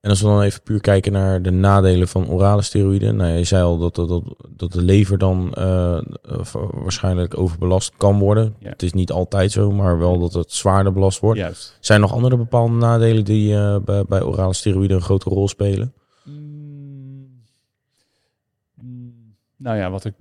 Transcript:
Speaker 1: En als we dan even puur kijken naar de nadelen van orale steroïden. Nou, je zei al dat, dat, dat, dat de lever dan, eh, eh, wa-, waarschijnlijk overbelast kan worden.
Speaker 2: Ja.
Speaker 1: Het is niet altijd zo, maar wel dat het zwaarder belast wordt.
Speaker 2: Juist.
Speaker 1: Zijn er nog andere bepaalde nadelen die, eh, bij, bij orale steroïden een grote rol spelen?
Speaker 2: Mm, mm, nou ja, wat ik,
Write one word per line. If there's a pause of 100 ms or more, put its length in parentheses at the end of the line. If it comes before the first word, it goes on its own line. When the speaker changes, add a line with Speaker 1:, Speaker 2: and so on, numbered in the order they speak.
Speaker 1:
En
als
we
dan
even
puur
kijken
naar
de
nadelen
van
orale
steroïden.
Nou,
je
zei
al
dat,
dat,
dat, (240)
dat
de
lever
dan,
eh,
eh, (500)
wa-,
waarschijnlijk
overbelast
kan
worden.
Speaker 2:
Ja.
Speaker 1:
Het
is
niet
altijd
zo,
maar
wel
dat
het
zwaarder
belast
wordt.
Speaker 2:
Juist.
Speaker 1:
Zijn
er
nog
andere
bepaalde
nadelen
die,
eh,
bij,
bij
orale
steroïden
een
grote
rol
spelen? (320)
Speaker 2:
Mm, (1300)
mm, (220)
nou
ja,
wat
ik,